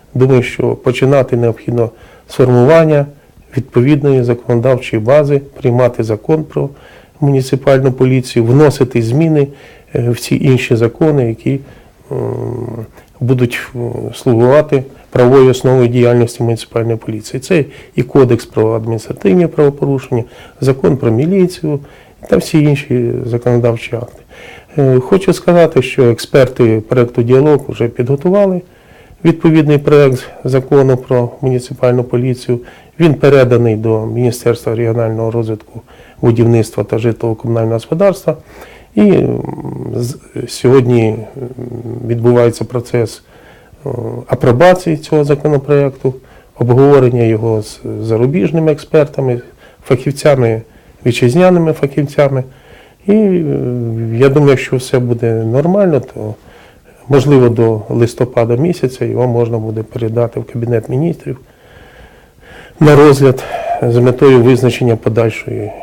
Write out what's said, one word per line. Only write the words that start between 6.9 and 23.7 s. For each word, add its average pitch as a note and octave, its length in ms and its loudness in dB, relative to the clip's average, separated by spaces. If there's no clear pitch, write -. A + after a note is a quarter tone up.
муніципальну C3+ 720 0
поліцію, B2+ 520 -2
вносити B2+ 580 2
зміни, C#3+ 460 0
е, A#2+ 160 -2
в A#2 100 -4
ці - 160 -4
інші C3 400 0
закони, B2 520 0
які, C3 320 -6
м, C3 40 -8
будуть, B2 380 -2
м, A#2+ 160 -8
слугувати B2+ 680 2
правовою C3 400 6
основою B2+ 380 2
діяльності A#2+ 540 0
муніципальної A#2 540 -4
поліції. A2 440 -10
Це D#3 240 -2
і C3 60 -2
Кодекс A#2+ 440 2
про A2 260 -2
адміністративні B2 760 -2
правопорушення, C#3+ 800 -2
Закон C3+ 360 0
про A#2+ 140 -2
міліцію D#3+ 720 -2
та - 80 2
всі D#3+ 260 0
інші B2+ 500 -2
законодавчі A#2+ 680 -2